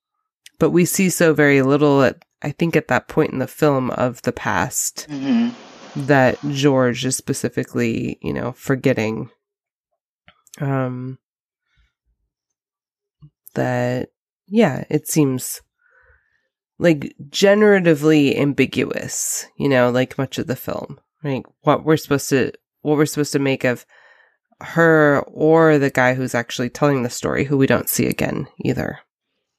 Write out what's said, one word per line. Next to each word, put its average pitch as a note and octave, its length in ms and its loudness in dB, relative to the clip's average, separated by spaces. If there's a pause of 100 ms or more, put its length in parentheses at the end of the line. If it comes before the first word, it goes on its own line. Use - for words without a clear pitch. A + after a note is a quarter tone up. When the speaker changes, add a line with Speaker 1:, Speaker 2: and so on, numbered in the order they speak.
(580)
Speaker 1:
but D3+ 120 2
we E3+ 140 4
see F#3 240 0
so E3 260 2
very C#3+ 280 4
little C#3 400 2
at, - 220 0 (180)
I D3+ 80 -6
think, E3 240 -2
at D3+ 140 0
that - 180 -2
point - 260 -2
in - 60 -6
the B2+ 80 -4
film C3+ 440 -2
of B2 320 -4
the - 100 -4
past - 760 -6
Speaker 2:
Mm-hmm. A#3+ 420 0 (560)
Speaker 1:
that C3+ 320 4 (120)
George C3 560 0
is B2+ 100 -4
specifically, B2 1080 -6
you - 100 -4
know, B2 200 -6
forgetting, A#2 800 -2 (1300)
um, C3 580 -4 (2250)
that, B2 560 -4 (360)
yeah, G3 440 0
it D3+ 180 -2
seems, C3+ 520 0 (1160)
like, D#3+ 340 2 (180)
generatively E3+ 1080 4
ambiguous, - 1080 -2 (100)
you C#3+ 120 -2
know, B2 220 4
like, B2+ 280 -2
much C3 200 -6
of - 80 -6
the E3 80 -6
film, - 440 -10 (260)
like, C3+ 200 -6 (180)
what C3+ 220 0
we're D#3 120 2
supposed - 320 -4
to, C#3 240 0 (300)
what D3+ 140 0
we're D3+ 100 4
supposed D3 260 -4
to D3 80 0
make C3+ 240 -2
of B2 200 -2 (760)
her D#3 640 4
or D#3 520 4
the C3+ 120 0
guy B2+ 240 2
who's B2+ 220 -4
actually A#2+ 340 -6
telling C#3+ 320 0
the A#2 80 -4
story, - 340 -4
who C#3 120 0
we C3+ 100 4
don't - 220 0
see - 180 0
again - 400 -4 (140)
either. - 380 -4 (600)